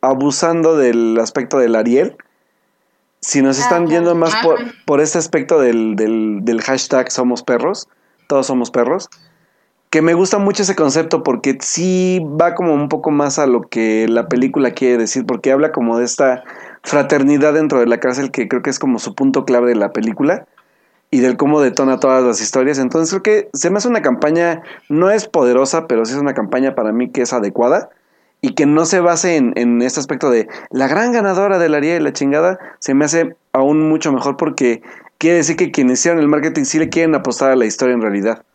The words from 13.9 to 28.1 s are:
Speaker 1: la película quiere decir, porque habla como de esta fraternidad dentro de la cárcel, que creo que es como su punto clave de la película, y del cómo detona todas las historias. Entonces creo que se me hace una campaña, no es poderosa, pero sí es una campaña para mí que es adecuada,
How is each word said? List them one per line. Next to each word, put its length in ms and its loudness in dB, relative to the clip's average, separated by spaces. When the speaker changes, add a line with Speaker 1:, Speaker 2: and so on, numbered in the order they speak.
Speaker 1:
la 200 0
película 440 0
quiere 240 2
decir, 300 -2
porque 260 -2
habla 200 2
como 260 -2
de 80 0
esta 360 0
fraternidad 680 2
dentro 280 2
de 60 4
la 140 0
cárcel, 300 -4
que 180 -4
creo 140 -2
que 80 -4
es 80 -6
como 200 -2
su 160 -10
punto 300 0
clave 240 2
de 80 2
la 160 0
película, 540 -2
y 100 2
del 160 2
cómo 240 2
detona 400 0
todas 240 4
las 160 0
historias. 380 0
Entonces 320 -2
creo 120 -4
que 300 0
se 180 -4
me 60 0
hace 120 -2
una 140 0
campaña, 600 0
no 220 2
es 180 0
poderosa, 580 2
pero 200 0
sí 80 -6
es 40 -4
una 160 -2
campaña 400 -2
para 180 -2
mí 180 -2
que 120 -4
es 120 -2
adecuada, 560 0